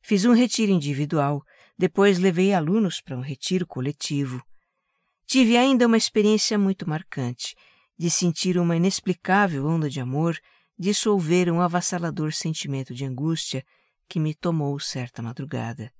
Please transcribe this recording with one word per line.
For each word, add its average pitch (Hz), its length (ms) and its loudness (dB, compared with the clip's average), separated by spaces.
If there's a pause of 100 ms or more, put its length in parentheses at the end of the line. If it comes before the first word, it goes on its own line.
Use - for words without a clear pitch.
Fiz 202 200 2
um 240 80 6
retiro 226 360 2
individual, 147 720 0 (360)
depois 190 420 4
levei 185 340 2
alunos 180 460 0
para - 160 -12
um 123 60 -6
retiro 170 440 -4
coletivo. 135 800 -6 (840)
Tive 240 300 4
ainda 247 320 4
uma 226 80 4
experiência 214 640 2
muito 190 320 0
marcante, 135 680 -6 (420)
de 170 120 -2
sentir 180 480 0
uma 170 180 2
inexplicável 185 920 0
onda 156 240 0
de 131 120 -6
amor 151 360 -2 (400)
dissolver 180 720 2
um 170 120 0
avassalador 170 720 -2
sentimento 139 600 -6
de 131 120 -8
angústia 135 580 -4 (420)
que - 140 -4
me 156 160 -2
tomou 147 420 -2
certa 123 440 -8
madrugada. 120 680 -8 (100)